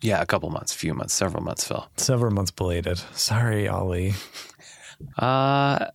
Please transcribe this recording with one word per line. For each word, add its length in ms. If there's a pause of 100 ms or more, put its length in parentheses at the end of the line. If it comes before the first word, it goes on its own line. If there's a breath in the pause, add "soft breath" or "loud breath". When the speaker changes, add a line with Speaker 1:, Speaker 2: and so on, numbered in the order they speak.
Speaker 1:
yeah, 200
a 60
couple 240
months, 220
few 220
months, 200
several 280
months, 240
Phil. 300
Speaker 2:
Several 360
months 200
belated. 460 (160)
Sorry, 540
Ollie. 460 (1040 loud breath)
Speaker 1:
Uh, 800